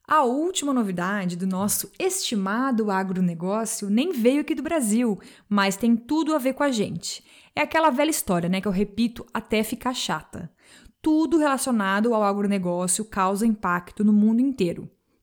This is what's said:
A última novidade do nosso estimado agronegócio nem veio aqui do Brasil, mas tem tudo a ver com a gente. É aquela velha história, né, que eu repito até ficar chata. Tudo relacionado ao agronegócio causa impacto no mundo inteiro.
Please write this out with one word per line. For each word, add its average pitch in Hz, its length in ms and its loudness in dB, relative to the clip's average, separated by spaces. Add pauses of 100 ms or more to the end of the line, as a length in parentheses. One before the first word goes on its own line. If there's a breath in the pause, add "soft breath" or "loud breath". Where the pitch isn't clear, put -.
(120)
A 302 120 4
última 285 500 -2
novidade 190 600 -2
do 175 100 -6
nosso 190 540 -4
estimado 226 920 -2
agronegócio 190 1000 -2
nem 269 200 2
veio 262 300 2
aqui 294 140 -2
do 262 80 -6
Brasil, 240 560 0 (280 loud breath)
mas 196 300 2
tem 233 180 2
tudo 302 380 0
a 302 60 2
ver 262 140 -2
com 269 100 -4
a 285 80 2
gente. - 520 -4 (320 soft breath)
É - 60 0
aquela 311 300 2
velha 294 180 2
história, 175 400 -2
né, 185 100 0
que 190 80 -4
eu 208 40 0
repito 208 600 -2
até 220 300 -2
ficar 247 320 -4
chata. 165 580 -8 (480 soft breath)
Tudo 311 380 2
relacionado 240 720 2
ao 214 120 2
agronegócio 196 800 0
causa 202 400 0
impacto 185 580 -2
no 214 80 6
mundo 214 300 6
inteiro. 196 480 -2 (340)